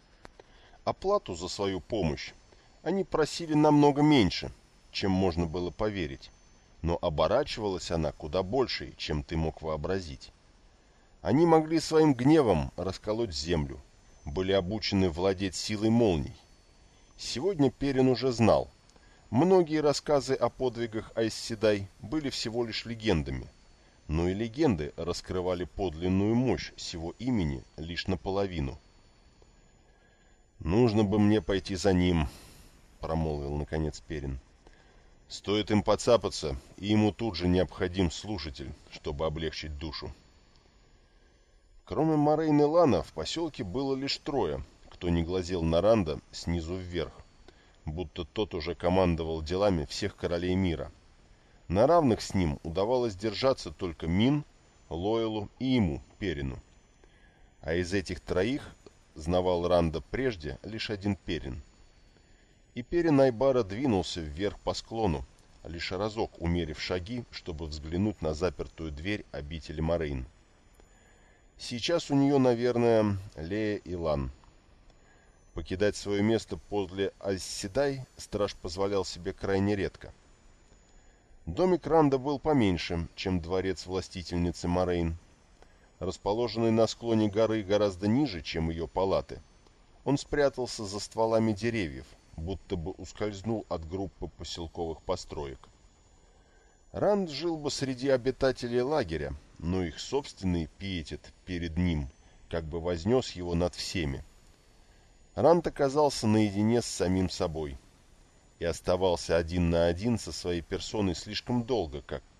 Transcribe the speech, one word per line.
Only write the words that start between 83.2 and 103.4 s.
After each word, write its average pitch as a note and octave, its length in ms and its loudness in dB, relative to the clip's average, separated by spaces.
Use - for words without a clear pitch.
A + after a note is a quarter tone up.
дворец F#2 460 -2
властительницы F2 840 -4
Морейн. F2 480 0
Расположенный A2+ 720 -2
на A2 160 4
склоне A2 420 0
горы A2 360 0
гораздо G2 420 0
ниже, A2+ 340 2
чем D#2+ 300 -4
ее E2 160 -4
палаты, F2 540 -2
он C3+ 120 2
спрятался C3 680 0
за G2+ 160 -6
стволами A2 520 2
деревьев, G2 540 -4
будто F2+ 380 -6
бы F2 160 -6
ускользнул G#2 760 -6
от E2 200 -6
группы F#2 400 -8
поселковых E2 720 -10
построек. D2 560 -8
Ранд F#3 380 0
жил D#3+ 260 -4
бы C#3+ 140 -4
среди C3 380 -4
обитателей B2 720 0
лагеря, D#2+ 540 -2
но F2+ 260 -2
их D#2 140 -6
собственный F2+ 720 -4
пиетет E2+ 540 -8
перед E2+ 320 -6
ним D#2+ 320 0
как D#2+ 160 -4
бы D#2 160 -8
вознес F2+ 520 0
его F2 220 -6